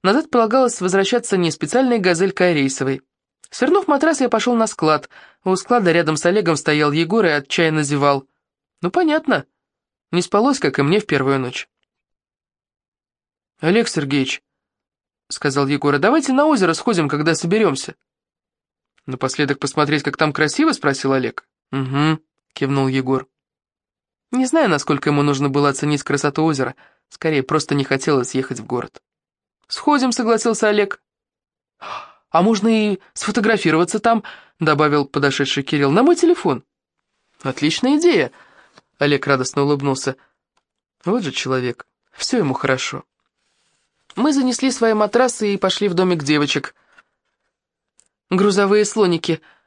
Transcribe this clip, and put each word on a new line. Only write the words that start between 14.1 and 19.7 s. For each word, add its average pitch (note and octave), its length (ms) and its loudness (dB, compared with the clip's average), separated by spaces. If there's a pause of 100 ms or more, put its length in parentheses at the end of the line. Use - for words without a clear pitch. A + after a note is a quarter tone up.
сказал C#3 400 -2
Егор, C#3+ 260 0
«а C#3+ 40 0
давайте C4 340 2
на C#4+ 140 2
озеро G3 260 2
сходим, E3+ 360 0
когда D3+ 280 0
соберемся». F3 580 -2 (1120)
«Напоследок C3+ 540 -4
посмотреть, D3 420 -2